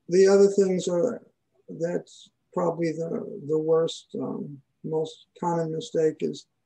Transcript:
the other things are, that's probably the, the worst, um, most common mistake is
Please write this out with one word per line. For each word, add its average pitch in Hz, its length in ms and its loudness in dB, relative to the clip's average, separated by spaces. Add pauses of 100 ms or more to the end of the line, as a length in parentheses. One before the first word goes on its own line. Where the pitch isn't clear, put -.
the 190 200 6
other 196 200 8
things 190 400 2
are, 175 340 0 (600)
that's - 480 -8 (240)
probably 165 400 -2
the, - 560 -8
the 156 80 2
worst, 160 500 0 (100)
um, 147 400 -8 (280)
most 156 400 -6 (120)
common 165 360 -4
mistake 160 480 -2
is 151 240 -6 (200)